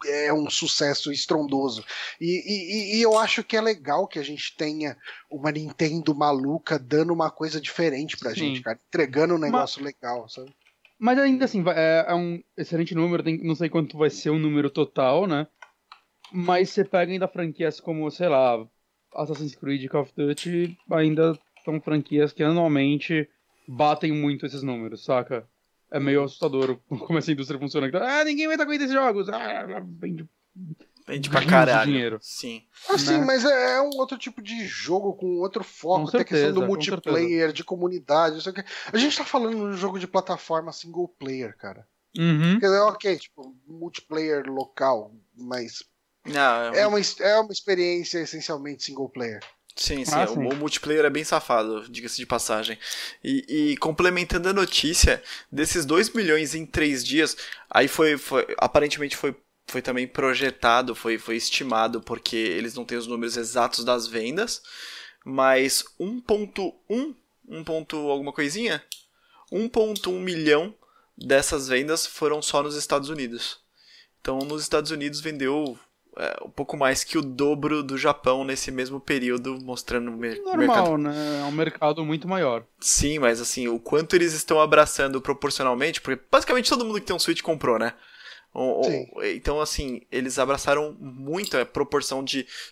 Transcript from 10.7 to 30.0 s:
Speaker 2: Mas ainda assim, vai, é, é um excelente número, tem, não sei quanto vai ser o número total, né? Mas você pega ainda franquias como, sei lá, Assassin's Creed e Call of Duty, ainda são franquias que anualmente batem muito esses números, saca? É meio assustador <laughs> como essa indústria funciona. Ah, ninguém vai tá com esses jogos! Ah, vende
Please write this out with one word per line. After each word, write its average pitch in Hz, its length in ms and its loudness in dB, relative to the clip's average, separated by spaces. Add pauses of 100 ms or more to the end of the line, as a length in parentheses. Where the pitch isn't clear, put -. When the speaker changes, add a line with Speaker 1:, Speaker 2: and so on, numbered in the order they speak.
Speaker 2:
Mas 247 160 4
ainda 269 280 4
assim, 190 160 0
vai, 165 160 2
é, 160 300 6
é 175 60 2
um 175 280 -2 (120)
excelente 170 400 -2
número, 165 280 2
tem, 160 200 -2
não 165 120 -2
sei 160 160 -2
quanto 156 260 -2
vai 151 140 4
ser - 180 -4
o 156 100 2
número 147 300 2
total, 147 580 2
né? 151 200 0 (840)
Mas 180 380 2
você 196 140 2
pega 175 260 2
ainda 185 160 -2
franquias 165 540 -4
como, 156 300 -4
sei 175 180 0
lá, 127 360 4 (500)
Assassin's 147 400 -6
Creed 139 280 -4
e 135 60 -8
Call 147 140 0
of - 140 -12
Duty, 170 600 -2 (160)
ainda 160 460 4 (260)
são 156 160 -4
franquias 147 520 2
que 160 100 -2
anualmente 151 840 2 (380)
batem 151 460 2
muito 143 340 -2
esses 135 160 -10
números, 117 420 -6
saca? 123 440 -2 (420)
É 151 80 -4
meio 139 240 2
assustador 131 640 0
<laughs> - 40 -20
como 156 300 -2
essa 156 140 0
indústria 135 260 -4
funciona. 135 360 -2
Ah, 269 300 0
ninguém 302 220 -2
vai 311 100 0
tá 302 80 0
com 294 80 -2
esses 277 200 -2
jogos! 220 360 2
Ah, 208 380 -6 (320)
vende 170 300 -8 (800)